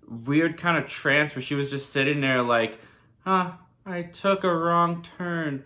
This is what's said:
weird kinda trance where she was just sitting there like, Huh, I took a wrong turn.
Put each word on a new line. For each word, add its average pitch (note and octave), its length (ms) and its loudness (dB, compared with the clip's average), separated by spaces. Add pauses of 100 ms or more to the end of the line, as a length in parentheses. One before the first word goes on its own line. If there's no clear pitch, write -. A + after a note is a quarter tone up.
weird C#3+ 500 0
kinda E3+ 260 0
trance D3 520 0
where C3+ 60 -6
she C3 140 -6
was C#3 140 -2
just C#3 220 -6
sitting C#3+ 300 0
there C3 200 2
like, A#2 380 2 (440)
Huh, F#3 280 0 (340)
I F3 180 -6
took G3 400 0
a F3+ 120 4
wrong E3+ 480 2 (140)
turn. E3 480 -4